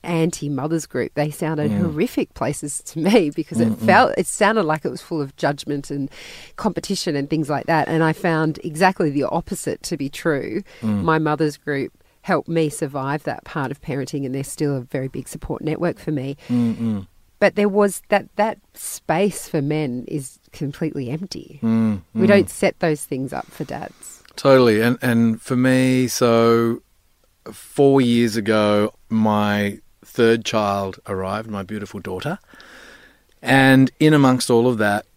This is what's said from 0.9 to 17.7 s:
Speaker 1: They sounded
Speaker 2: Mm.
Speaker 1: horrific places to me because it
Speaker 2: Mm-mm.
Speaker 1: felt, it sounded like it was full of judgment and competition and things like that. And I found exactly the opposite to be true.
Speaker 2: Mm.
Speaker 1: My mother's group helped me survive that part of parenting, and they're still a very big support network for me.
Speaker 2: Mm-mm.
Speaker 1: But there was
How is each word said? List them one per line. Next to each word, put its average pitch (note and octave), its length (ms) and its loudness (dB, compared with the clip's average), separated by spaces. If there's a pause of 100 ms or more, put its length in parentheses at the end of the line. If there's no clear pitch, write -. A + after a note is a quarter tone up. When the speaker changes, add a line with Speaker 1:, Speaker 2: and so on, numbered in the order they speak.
Speaker 1:
They D3 160 -2
sounded D3+ 400 -2
Speaker 2:
Mm. - 100 -2
Speaker 1:
horrific E3+ 520 -2
places - 520 -6
to - 140 -10
me F3+ 300 4
because E3+ 300 -6
it A3+ 100 2
Speaker 2:
Mm-mm. A3 160 -4
Speaker 1:
felt, G#3+ 320 6
it F#3+ 100 -2
sounded G#3+ 360 0
like D#3 220 -2
it E3 60 -2
was F3 100 -10
full D#3+ 200 -6
of C3+ 140 -8
judgment C#3+ 560 -4
and C#3 180 -6 (460)
competition F3+ 600 -4
and C#3+ 140 -4
things D#3 200 -2
like C#3 160 -4
that. D#3 220 2
And E3 160 2
I D#3+ 100 2
found D#3+ 500 -2
exactly F3 460 0
the C#3 160 0
opposite - 580 -6
to E3 140 -6
be C3+ 120 -6
true. D3+ 540 -4 (180)
Speaker 2:
Mm. G#2+ 220 -2
Speaker 1:
My D#3+ 160 2
mother's D3+ 380 -2
group C#3 340 -4 (300)
helped - 280 -2
me E3 200 0
survive C#3+ 540 -6
that - 200 -8
part C3+ 280 -6
of C#3+ 100 -12
parenting, C#3 440 -6
and B2+ 80 -6
they're C3+ 100 -6
still C#3+ 340 -2
a B2+ 40 -4
very C3 260 -6
big - 200 -10
support - 360 -10
network D#3 360 -4
for - 120 -8
me. C#3 260 -6 (120)
Speaker 2:
Mm-mm. A2+ 560 -2 (340)
Speaker 1:
But - 160 2
there G#3 140 2
was G3+ 400 0